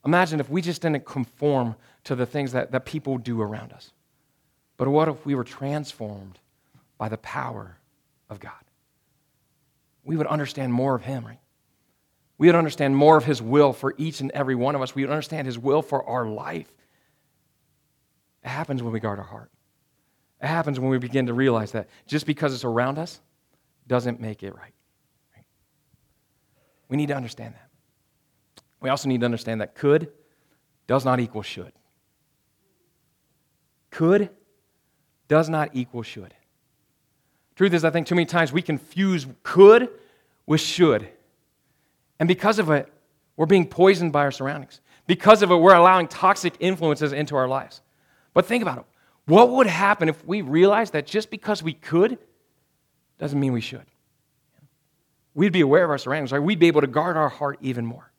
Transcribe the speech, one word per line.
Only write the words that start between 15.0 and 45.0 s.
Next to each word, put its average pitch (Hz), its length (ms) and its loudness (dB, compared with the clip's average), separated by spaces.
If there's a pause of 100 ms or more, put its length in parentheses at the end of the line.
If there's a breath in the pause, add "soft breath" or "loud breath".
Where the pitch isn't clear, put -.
would 135 100 -4
understand 151 340 -8
his 117 140 -10
will 139 220 0
for - 240 -6
our 120 200 -6
life. 147 460 -12 (1700)
It - 20 -12
happens 135 340 -8
when 117 120 -6
we 107 80 -6
guard 101 180 -6
our 95 60 -14
heart. 107 260 -20 (920)
It 131 60 -6
happens 151 320 -4
when 131 100 -2
we 131 100 0
begin 127 260 -4
to 120 80 -6
realize 117 400 0
that 110 160 -8 (160 soft breath)
just 151 200 -6
because 143 280 -4
it's 120 100 -10
around 123 340 -2
us 170 220 -12 (680)
doesn't 123 340 -4
make 110 200 -12
it 98 140 -16
right. - 180 -20 (2250)
We 131 80 -6
need 147 120 -2
to 143 80 -4
understand 117 400 -12
that. - 80 -20 (1160)
We 131 120 -4
also 139 180 -2
need 123 120 0
to 120 40 0
understand 113 360 -6
that - 120 -10
could 156 380 0 (720)
does 127 180 0
not 123 160 0
equal 110 220 -8
should. - 300 -16 (2250)
Could 190 400 0 (1000)
does 156 220 2
not 151 240 -4
equal 123 300 -8
should. 95 320 -18 (1200)
Truth 185 180 2
is, 160 100 2
I 160 60 2
think 156 160 -2
too - 80 -4
many 170 140 2
times 165 260 -2
we 180 80 0
confuse 175 640 -4 (160)
could 220 480 8 (560 soft breath)
with 151 160 0
should. 120 480 2 (1120)
And 160 80 0
because 202 320 0
of 165 100 -2
it, 143 240 -2 (420)
we're 156 120 0
being 175 180 4
poisoned 175 480 4
by 147 80 2
our 143 100 0
surroundings. 139 480 -10 (280 soft breath)